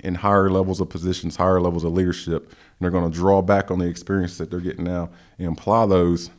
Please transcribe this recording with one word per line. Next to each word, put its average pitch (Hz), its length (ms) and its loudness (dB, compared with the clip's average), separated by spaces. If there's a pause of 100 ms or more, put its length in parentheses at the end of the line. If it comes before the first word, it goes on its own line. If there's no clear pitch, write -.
in 92 120 -4
higher 98 340 2
levels 95 300 0
of 90 100 -2
positions, 87 460 -4
higher 92 240 2
levels 85 240 0
of 85 100 -2
leadership, 87 560 -2
and - 60 -20 (240)
they're 90 120 -2
gonna 85 180 0
draw 92 320 4
back 98 300 0
on 90 80 -2
the 87 60 0
experience 90 520 -4
that 82 140 -8
they're 90 80 -6
getting 87 260 -6
now 87 240 -4 (300)
and 85 180 -4
apply 110 300 2
those 87 500 2